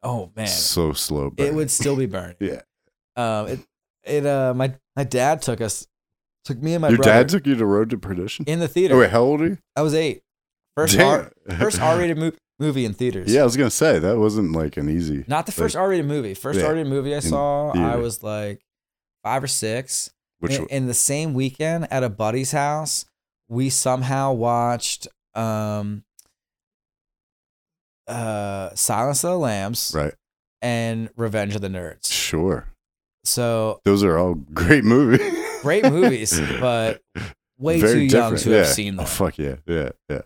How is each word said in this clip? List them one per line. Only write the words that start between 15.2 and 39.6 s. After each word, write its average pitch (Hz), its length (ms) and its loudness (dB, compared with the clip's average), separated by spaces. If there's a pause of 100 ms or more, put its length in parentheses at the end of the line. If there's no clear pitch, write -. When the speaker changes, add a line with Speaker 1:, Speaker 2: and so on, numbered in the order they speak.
Speaker 1:
Not 151 180 -2
the 208 60 -10
first - 240 -2
Speaker 2:
like, 175 80 0
Speaker 1:
R-rated 185 240 0
movie. 135 260 -4
First 139 260 -4
Speaker 2:
yeah, 87 60 2
Speaker 1:
R-rated 156 220 0
movie 139 260 -2
I 147 40 -4
Speaker 2:
in - 40 -6
Speaker 1:
saw, 143 480 -2
I 139 40 -6
Speaker 2:
theater. 117 260 0
Speaker 1:
was, 117 240 -6
like, 107 380 -8 (640)
five 131 200 -2
or 139 40 -6
six. 120 640 -4 (300)
Speaker 2:
Which 85 160 -2
Speaker 1:
In, 139 80 -2
Speaker 2:
one? - 60 -10
Speaker 1:
in 131 180 -4
the 120 80 -4
same 151 400 0
weekend 156 580 -2
at 131 100 0
a 123 60 -2
buddy's 110 420 -2
house, 151 540 -2 (420)
we 123 220 -2
somehow 135 640 0
watched, 120 760 -2 (280)
um, 107 680 -4 (2000)
uh, 104 680 -6
Silence 131 480 -2
of 175 80 -2
the 180 60 0
Lambs 110 580 -4
Speaker 2:
Right. 76 180 -2 (480)
Speaker 1:
and 113 540 -4
Revenge 104 400 -2
of 104 60 -4
the 98 80 -4
Nerds. 90 420 -8
Speaker 2:
Sure. - 560 -2 (560)
Speaker 1:
So 113 640 -2
Speaker 2:
Those 101 180 6
are 85 140 4
all 90 180 2
great 85 480 2
movies. 120 380 6 (320)
<laughs> - 80 -10
Speaker 1:
Great 175 240 0
movies, 139 520 2 (220)
but 117 420 -2 (560)
way 160 220 0
Speaker 2:
Very 113 140 6
Speaker 1:
too - 60 4 (180)
young 113 160 2
Speaker 2:
different. - 100 -2
Speaker 1:
to 113 60 0
have 107 160 6
Speaker 2:
Yeah. 71 80 2
Speaker 1:
seen 101 220 -4
Speaker 2:
Oh, - 20 -8
Speaker 1:
them. 87 80 -4
Speaker 2:
fuck - 320 -2
yeah, 69 180 -4 (100)